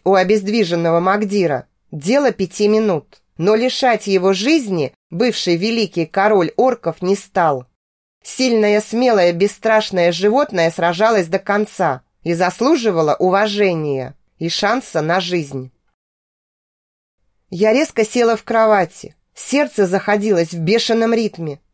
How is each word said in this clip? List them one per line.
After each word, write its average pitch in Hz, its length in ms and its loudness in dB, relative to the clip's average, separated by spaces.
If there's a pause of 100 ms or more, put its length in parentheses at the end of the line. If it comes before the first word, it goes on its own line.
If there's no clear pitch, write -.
у 190 80 4
обездвиженного 185 880 2
Магдира — 185 640 0 (240)
дело 226 400 0
пяти 196 380 -2
минут, 214 520 -2 (160)
но 196 180 0
лишать 240 520 0
его 190 240 2
жизни 196 640 0 (160)
бывший 180 480 -2
великий 202 480 -2
король 196 500 0
орков 240 460 -2
не 185 140 0
стал. 151 520 -2 (560)
Сильное, 214 560 0
смелое, 214 540 2
бесстрашное 196 800 0
животное 196 580 0
сражалось 175 560 0
до 180 120 -2
конца – 196 640 -2 (200)
и 170 100 -2
заслуживало 180 840 0
уважения 180 960 0 (240)
и 165 80 -6
шанса 185 540 -2
на 165 180 0
жизнь. 143 520 -6 (1800)
Я 202 240 2
резко 262 320 0
села 233 320 0
в - 60 -10
кровати, 214 720 0 (200)
сердце 262 500 0
заходилось 190 680 0
в 170 60 -6
бешеном 226 540 0
ритме. 170 460 -4 (140)